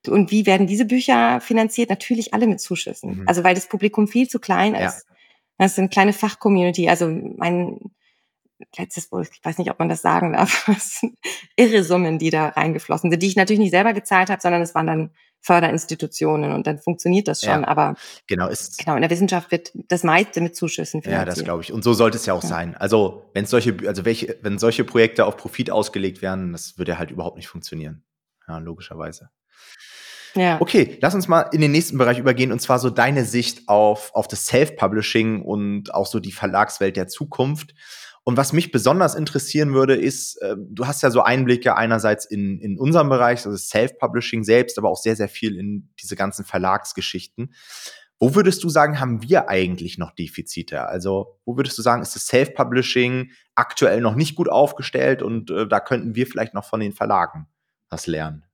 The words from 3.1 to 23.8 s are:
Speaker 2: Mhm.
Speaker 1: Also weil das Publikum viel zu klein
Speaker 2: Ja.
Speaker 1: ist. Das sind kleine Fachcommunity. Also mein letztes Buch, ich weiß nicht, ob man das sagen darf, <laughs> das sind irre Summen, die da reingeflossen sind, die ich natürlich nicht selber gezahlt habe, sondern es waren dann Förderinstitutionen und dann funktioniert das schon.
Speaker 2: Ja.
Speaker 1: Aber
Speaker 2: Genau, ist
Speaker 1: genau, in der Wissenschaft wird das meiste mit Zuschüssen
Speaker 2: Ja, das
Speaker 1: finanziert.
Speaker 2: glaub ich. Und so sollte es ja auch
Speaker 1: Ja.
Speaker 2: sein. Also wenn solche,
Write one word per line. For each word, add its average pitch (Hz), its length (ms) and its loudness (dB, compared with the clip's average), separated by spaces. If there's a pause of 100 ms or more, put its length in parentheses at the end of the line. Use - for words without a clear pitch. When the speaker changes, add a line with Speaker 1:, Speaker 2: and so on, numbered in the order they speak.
Speaker 2:
Mhm. 95 80 -12
Speaker 1:
Also 175 160 2
weil 185 120 6
das 185 120 -6
Publikum 208 400 0
viel 247 200 2
zu - 120 -6
klein 196 340 2
Speaker 2:
Ja. 92 140 -2
Speaker 1:
ist. - 180 -8 (520)
Das 190 180 2
sind 190 160 0
kleine 202 220 4
Fachcommunity. 180 760 2
Also 170 180 2
mein 175 720 -4 (1000)
letztes 175 320 -12
Buch, 185 120 -6
ich - 220 -12
weiß 160 140 -6
nicht, 175 120 -4
ob - 100 -6
man 165 100 0
das 165 120 -4
sagen 170 320 2
darf, - 320 2
<laughs> - 20 2
das - 320 0
sind - 180 -6 (380)
irre 220 280 6
Summen, 165 360 2
die 160 100 0
da 156 200 0
reingeflossen 156 640 -2
sind, 170 100 2
die 196 60 2
ich 190 80 0
natürlich 202 240 4
nicht 190 120 4
selber 202 220 4
gezahlt 190 360 2
habe, 190 120 -2
sondern 175 200 2
es 170 140 -4
waren 160 120 0
dann 160 240 -2 (300)
Förderinstitutionen 160 1120 0
und - 140 -4
dann 151 120 -4
funktioniert 180 480 0
das 156 140 -4
schon. 151 200 0
Speaker 2:
Ja. - 60 -2
Speaker 1:
Aber 151 280 2 (320)
Speaker 2:
Genau, 92 200 -2
ist - 320 -8
Speaker 1:
genau, 151 160 -2
in 147 60 0
der 160 100 2
Wissenschaft 180 400 0
wird 170 220 -4
das - 300 -4
meiste 175 380 2
mit 170 140 -4
Zuschüssen 156 460 -6
Speaker 2:
Ja, 95 80 -10 (160)
das 87 100 -4
Speaker 1:
finanziert. 82 100 -6
Speaker 2:
glaub 85 160 -4
ich. - 100 -14
Und 110 120 -6
so 120 100 4
sollte 110 240 4
es - 80 -8
ja 95 80 0
auch 87 100 -2
Speaker 1:
Ja. 85 60 -8
Speaker 2:
sein. 85 260 -6
Also 101 580 0
wenn 101 120 -2
solche, 113 300 2 (120)